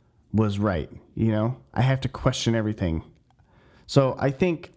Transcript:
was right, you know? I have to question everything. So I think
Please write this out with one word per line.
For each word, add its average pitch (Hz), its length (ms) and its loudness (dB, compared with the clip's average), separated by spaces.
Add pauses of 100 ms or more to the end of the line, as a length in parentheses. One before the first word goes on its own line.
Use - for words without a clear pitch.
(320)
was 101 260 2
right, 95 320 0 (240)
you 110 180 2
know? 110 240 0 (180)
I - 80 0
have 131 200 2
to - 60 -2
question - 460 -2
everything. 101 480 -2 (840)
So 135 320 2
I 139 120 0
think 170 460 -2